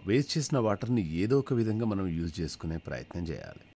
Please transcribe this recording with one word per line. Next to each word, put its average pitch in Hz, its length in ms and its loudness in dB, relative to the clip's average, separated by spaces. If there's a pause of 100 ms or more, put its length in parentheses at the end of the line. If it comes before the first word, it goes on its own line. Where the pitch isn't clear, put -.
వేస్ట్ 131 320 2
చేసిన 139 220 2
వాటర్ని 107 540 2
ఏదో 110 260 4
ఒక 135 140 0
విధంగా 113 320 2
మనం 98 220 0
యూజ్ 82 320 -2
చేసుకునే 82 380 -4
ప్రయత్నం 80 500 -6
చేయాలి. 50 380 -10 (120)